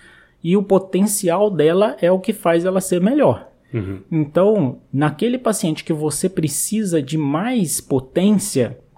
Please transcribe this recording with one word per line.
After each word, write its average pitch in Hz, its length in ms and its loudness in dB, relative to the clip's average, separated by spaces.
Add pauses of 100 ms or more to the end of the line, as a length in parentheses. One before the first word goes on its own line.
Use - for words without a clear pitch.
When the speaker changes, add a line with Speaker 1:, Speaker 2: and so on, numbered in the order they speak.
(420)
Speaker 1:
e 170 160 0
o 202 40 0
potencial 196 840 0
dela 185 540 2
é 175 100 4
o 185 80 0
que 202 140 -4
faz 170 320 0
ela 190 120 0
ser 180 220 -2
melhor. 208 480 2 (240)
Speaker 2:
Uhum. 98 280 -6 (120)
Speaker 1:
Então, 160 680 0 (120)
naquele 151 460 -2
paciente 202 440 -2
que 165 120 -4
você 147 340 -4
precisa 170 720 -2
de 139 160 -4
mais 160 640 -2
potência 139 1000 0 (200)